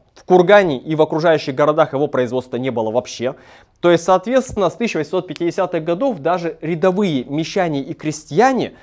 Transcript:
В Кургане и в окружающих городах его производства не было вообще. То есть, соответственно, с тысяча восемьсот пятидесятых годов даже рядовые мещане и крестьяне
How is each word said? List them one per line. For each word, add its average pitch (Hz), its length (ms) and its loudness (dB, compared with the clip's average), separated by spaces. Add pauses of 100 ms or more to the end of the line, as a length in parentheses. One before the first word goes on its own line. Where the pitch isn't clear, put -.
(160)
В - 100 -20
Кургане 180 520 6
и 160 180 -4
в 151 60 2
окружающих 156 540 2
городах 151 380 2
его 143 140 0
производства 127 500 -2
не 127 140 -4
было 113 200 -2
вообще. 120 440 -4 (440)
То 175 100 2
есть, 170 140 4
соответственно, 190 640 0
с - 40 -6
тысяча - 240 -4
восемьсот 175 300 -4
пятидесятых 170 560 -4
годов 180 360 -2
даже 170 400 -2
рядовые 170 640 0
мещане 156 580 -4
и 147 120 -10
крестьяне 165 880 -2